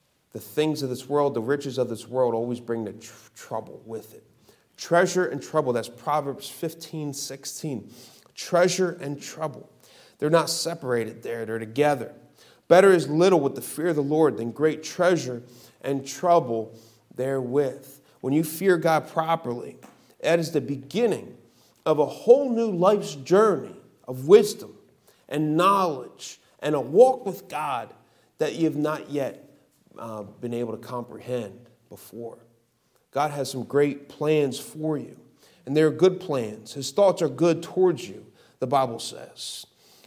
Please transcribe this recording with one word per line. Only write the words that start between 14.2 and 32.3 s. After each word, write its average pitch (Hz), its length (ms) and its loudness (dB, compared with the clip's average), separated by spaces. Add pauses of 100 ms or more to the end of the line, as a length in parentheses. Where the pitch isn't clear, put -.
than 117 140 -6
great 151 320 0
treasure 139 600 0 (380)
and 139 240 -4
trouble 120 720 0 (400)
therewith." 135 720 -4 (340)
When 131 120 -2
you 160 100 4
fear 180 340 2
God 156 300 0
properly, 160 720 -4 (400)
that 165 180 2
is 165 140 -2
the 151 100 0
beginning 143 760 -4 (500)
of 156 100 2
a 147 80 4
whole 262 460 4
new 226 180 0
life's 180 460 2
journey 170 640 2 (260)
of 127 200 -8
wisdom 170 500 6 (500)
and 151 300 0
knowledge 175 840 0 (200)
and 151 160 -2
a 139 60 0
walk 202 440 4
with - 220 -8
God 139 460 -6 (440)
that 143 180 -2
you 160 100 0
have 143 100 0
not 151 340 -4
yet, 135 360 -6 (520)
uh, 110 260 -10
been 117 300 -12
able 120 180 -6
to 110 80 -10
comprehend 120 880 -10 (180)
before. 113 520 -16 (720)